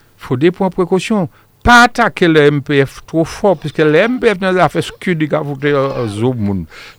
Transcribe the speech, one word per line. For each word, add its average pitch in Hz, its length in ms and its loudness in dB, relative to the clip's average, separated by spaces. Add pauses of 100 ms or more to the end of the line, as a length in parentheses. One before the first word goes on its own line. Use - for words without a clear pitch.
(160)
faut - 200 -6
des 160 140 2
points 190 180 -2
de 180 60 -8
précaution. 185 540 -2 (340)
Pas 240 220 6
attaquer 226 420 0
le 156 140 4
M 147 200 2
P 139 240 0
F - 220 -14
trop 160 180 -2
fort, 185 320 -2
puisque - 220 -12
le 156 160 4
M 226 240 2
P 214 160 2
F 180 60 -10
nous 185 180 0
a 165 100 4
fait - 140 -4
ce - 80 -8
que - 220 -6
des 156 160 -2
gars, 151 160 -2
faut 143 100 -6
des, 143 160 -2
euh, 139 200 0
euh, 127 180 -6
zo 110 240 -2
moun. 101 320 -4 (340)